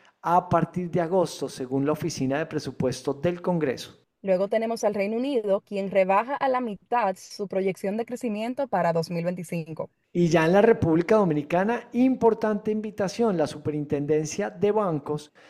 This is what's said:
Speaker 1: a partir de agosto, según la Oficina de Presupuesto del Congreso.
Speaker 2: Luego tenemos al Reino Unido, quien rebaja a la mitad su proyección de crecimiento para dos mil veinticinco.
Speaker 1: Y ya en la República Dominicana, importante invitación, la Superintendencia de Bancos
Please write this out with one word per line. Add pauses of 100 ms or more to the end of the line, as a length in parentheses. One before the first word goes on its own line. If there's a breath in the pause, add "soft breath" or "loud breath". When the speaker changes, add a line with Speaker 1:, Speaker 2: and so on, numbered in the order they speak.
(200 soft breath)
Speaker 1:
a
partir
de
agosto,
según
la
Oficina
de
Presupuesto
del
Congreso. (240)
Speaker 2:
Luego
tenemos
al
Reino
Unido,
quien
rebaja
a
la
mitad
su
proyección
de
crecimiento
para
dos
mil
veinticinco. (240)
Speaker 1:
Y
ya
en
la
República
Dominicana,
importante
invitación,
la
Superintendencia
de
Bancos (180 soft breath)